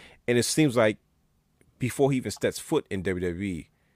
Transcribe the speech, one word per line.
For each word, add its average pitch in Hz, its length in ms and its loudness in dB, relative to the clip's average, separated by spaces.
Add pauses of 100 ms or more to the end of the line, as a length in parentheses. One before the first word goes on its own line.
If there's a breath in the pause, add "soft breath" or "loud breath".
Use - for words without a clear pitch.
(280 loud breath)
And 120 100 4
it 117 60 4
seems 147 320 2
like 110 220 4 (800)
before 135 340 0
he 131 60 0
even 113 120 -6
steps - 280 -2
foot - 320 -2
in 95 120 -6
W 90 240 -2
W 87 180 -4
E, 87 240 -6 (280)